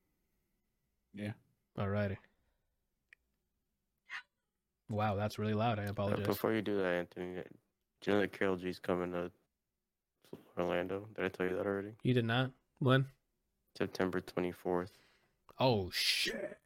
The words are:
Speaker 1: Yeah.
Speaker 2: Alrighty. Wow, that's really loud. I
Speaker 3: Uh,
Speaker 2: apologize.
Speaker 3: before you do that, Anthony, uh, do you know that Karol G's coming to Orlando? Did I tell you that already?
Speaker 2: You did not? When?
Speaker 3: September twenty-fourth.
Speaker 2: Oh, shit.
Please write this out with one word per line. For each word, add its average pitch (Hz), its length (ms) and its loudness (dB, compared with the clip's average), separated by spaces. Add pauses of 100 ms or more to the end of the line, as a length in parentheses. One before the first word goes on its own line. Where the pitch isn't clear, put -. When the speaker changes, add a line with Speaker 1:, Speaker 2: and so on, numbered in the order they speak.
(1160)
Speaker 1:
Yeah. 104 180 -6 (460)
Speaker 2:
Alrighty. 101 380 0 (2750)
Wow, 104 260 2
that's 107 240 -2
really 107 160 0
loud. 110 240 2
I 104 80 -4
Speaker 3:
Uh, 101 40 -2
Speaker 2:
apologize. 101 360 0
Speaker 3:
before 104 260 2
you 110 100 2
do 101 160 0
that, 95 80 2
Anthony, 90 520 -2
uh, - 40 -6 (580)
do - 100 -2
you - 60 6
know 104 60 6
that 92 100 0
Karol 95 240 2
G's 90 240 -4
coming 90 320 0
to 87 180 -2 (1300)
Orlando? 90 560 -2
Did 92 100 -2
I 92 40 0
tell 90 200 -2
you 92 80 -2
that 101 100 -2
already? 101 260 -2 (100)
Speaker 2:
You 127 120 2
did 120 100 2
not? 127 260 0 (300)
When? 131 260 4 (680)
Speaker 3:
September 92 440 0
twenty-fourth. 90 720 -2 (680)
Speaker 2:
Oh, 107 320 2
shit. - 760 -2